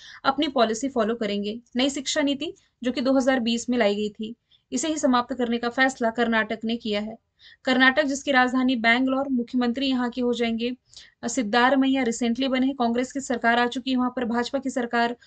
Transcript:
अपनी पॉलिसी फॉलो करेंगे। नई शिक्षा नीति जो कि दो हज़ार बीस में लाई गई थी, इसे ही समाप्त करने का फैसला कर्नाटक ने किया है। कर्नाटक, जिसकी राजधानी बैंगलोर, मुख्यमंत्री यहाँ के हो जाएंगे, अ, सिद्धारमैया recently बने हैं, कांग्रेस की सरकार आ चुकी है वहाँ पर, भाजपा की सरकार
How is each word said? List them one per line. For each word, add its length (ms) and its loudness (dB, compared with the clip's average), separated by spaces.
अपनी 240 0
पॉलिसी 400 0
फॉलो 260 0
करेंगे। 460 -4
नई 140 2
शिक्षा 320 -2
नीति 320 -2
जो 100 -2
कि 80 -4
दो 120 2
हज़ार 280 2
बीस 300 -2
में 80 0
लाई 160 4
गई 160 -4
थी, 240 -10
इसे 160 -2
ही 100 -2
समाप्त 360 2
करने 240 -2
का 100 -4
फैसला 420 0
कर्नाटक 540 0
ने 120 -2
किया 240 -4
है। 260 -10
कर्नाटक, 380 4
जिसकी 300 -2
राजधानी 440 2
बैंगलोर, 520 2
मुख्यमंत्री 580 -2
यहाँ 240 0
के 100 -8
हो 140 0
जाएंगे, 420 -2
अ, 60 -4
सिद्धारमैया 760 2
recently 420 0
बने 200 2
हैं, 100 0
कांग्रेस 360 0
की 80 -4
सरकार 380 0
आ 80 2
चुकी 240 -4
है 60 2
वहाँ 200 0
पर, 80 -4
भाजपा 340 -2
की 120 -4
सरकार 460 -2